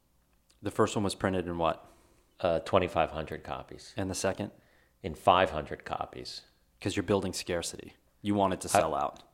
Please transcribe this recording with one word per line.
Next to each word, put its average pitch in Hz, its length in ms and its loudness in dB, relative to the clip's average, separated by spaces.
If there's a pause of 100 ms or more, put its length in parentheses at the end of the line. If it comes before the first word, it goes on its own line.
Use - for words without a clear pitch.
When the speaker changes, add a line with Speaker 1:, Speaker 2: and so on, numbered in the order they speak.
(600)
Speaker 1:
The 98 100 -6
first - 240 2
one 107 80 0
was 95 100 0
printed 92 320 0
in 85 120 -4
what? 80 280 0 (540)
Speaker 2:
Uh, 82 200 2
twenty-five 85 520 2
hundred 78 320 -8
copies. - 520 -12
Speaker 1:
And 95 140 -4
the 90 60 -4
second? 95 360 -4 (520)
Speaker 2:
In 82 100 -6
five 92 380 6
hundred 76 340 -8
copies. - 560 -8 (400)
Speaker 1:
'Cause 98 140 -2
you're 98 80 0
building 95 280 2
scarcity. - 640 -6 (280)
You 101 120 0
want 98 200 4
it - 80 -6
to 87 80 -8
Speaker 2:
I 101 100 6
Speaker 1:
sell 80 160 0
out. - 260 -4 (120)